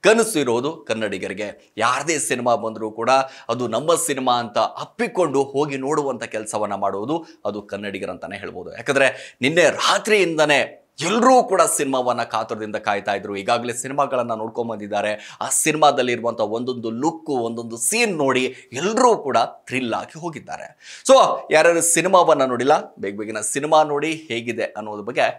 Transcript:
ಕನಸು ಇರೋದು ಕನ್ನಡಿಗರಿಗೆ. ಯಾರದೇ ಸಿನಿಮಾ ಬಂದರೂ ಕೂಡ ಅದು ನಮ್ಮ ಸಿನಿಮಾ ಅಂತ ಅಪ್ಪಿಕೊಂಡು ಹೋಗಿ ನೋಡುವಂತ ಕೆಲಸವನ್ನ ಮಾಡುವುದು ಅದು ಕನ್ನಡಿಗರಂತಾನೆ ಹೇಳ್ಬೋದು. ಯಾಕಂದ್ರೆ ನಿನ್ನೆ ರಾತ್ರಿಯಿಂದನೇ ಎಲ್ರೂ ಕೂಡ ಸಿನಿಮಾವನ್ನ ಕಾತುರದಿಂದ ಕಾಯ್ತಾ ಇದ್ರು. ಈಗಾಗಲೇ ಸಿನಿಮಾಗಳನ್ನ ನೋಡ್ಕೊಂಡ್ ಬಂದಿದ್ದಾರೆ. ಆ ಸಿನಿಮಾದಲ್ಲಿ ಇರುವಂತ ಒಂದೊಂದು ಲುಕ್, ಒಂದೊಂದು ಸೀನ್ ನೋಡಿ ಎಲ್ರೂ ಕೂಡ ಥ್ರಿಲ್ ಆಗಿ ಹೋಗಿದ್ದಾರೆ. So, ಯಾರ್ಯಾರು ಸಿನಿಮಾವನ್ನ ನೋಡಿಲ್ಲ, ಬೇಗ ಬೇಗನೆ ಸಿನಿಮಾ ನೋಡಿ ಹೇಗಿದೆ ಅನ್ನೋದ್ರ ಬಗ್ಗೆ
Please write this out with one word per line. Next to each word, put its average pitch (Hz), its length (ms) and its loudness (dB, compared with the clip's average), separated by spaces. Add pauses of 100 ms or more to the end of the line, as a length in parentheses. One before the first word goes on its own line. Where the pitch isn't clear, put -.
ಕನಸು 220 340 6
ಇರೋದು 127 480 -2
ಕನ್ನಡಿಗರಿಗೆ. 101 880 -6
ಯಾರದೇ 135 420 0
ಸಿನಿಮಾ 120 360 0
ಬಂದರೂ 110 360 -6
ಕೂಡ 113 200 -2 (380)
ಅದು 123 180 -2
ನಮ್ಮ 135 280 0 (120)
ಸಿನಿಮಾ 131 320 0
ಅಂತ 113 180 -4
ಅಪ್ಪಿಕೊಂಡು 143 840 -2
ಹೋಗಿ 135 340 -2
ನೋಡುವಂತ 135 460 -2
ಕೆಲಸವನ್ನ 107 500 -4
ಮಾಡುವುದು 101 520 -4 (200)
ಅದು 104 160 -4
ಕನ್ನಡಿಗರಂತಾನೆ 98 760 -10
ಹೇಳ್ಬೋದು. 92 360 -12
ಯಾಕಂದ್ರೆ 135 680 -2
ನಿನ್ನೆ 156 280 4
ರಾತ್ರಿಯಿಂದನೇ 170 920 2 (400)
ಎಲ್ರೂ 233 440 6
ಕೂಡ 185 180 2 (160)
ಸಿನಿಮಾವನ್ನ 127 460 0
ಕಾತುರದಿಂದ 110 520 -6
ಕಾಯ್ತಾ 101 380 -2
ಇದ್ರು. 101 220 -6
ಈಗಾಗಲೇ 117 380 0
ಸಿನಿಮಾಗಳನ್ನ 131 600 -2
ನೋಡ್ಕೊಂಡ್ 113 380 -6
ಬಂದಿದ್ದಾರೆ. 104 680 -6
ಆ 117 80 -6
ಸಿನಿಮಾದಲ್ಲಿ 143 600 2
ಇರುವಂತ 113 280 -4
ಒಂದೊಂದು 117 500 -4
ಲುಕ್, 156 400 -4
ಒಂದೊಂದು 117 480 -4
ಸೀನ್ 214 400 -2
ನೋಡಿ 131 280 2 (280)
ಎಲ್ರೂ 214 440 2
ಕೂಡ 123 200 -2 (300)
ಥ್ರಿಲ್ 127 260 -4
ಆಗಿ 98 260 -8
ಹೋಗಿದ್ದಾರೆ. 151 480 -12 (420)
So, 269 80 10 (340)
ಯಾರ್ಯಾರು 165 300 6
ಸಿನಿಮಾವನ್ನ 160 720 4
ನೋಡಿಲ್ಲ, 143 460 2
ಬೇಗ 101 200 -6
ಬೇಗನೆ 107 340 -6
ಸಿನಿಮಾ 156 300 4
ನೋಡಿ 147 320 -2
ಹೇಗಿದೆ 117 480 -6
ಅನ್ನೋದ್ರ 107 380 -8
ಬಗ್ಗೆ 123 260 0 (120)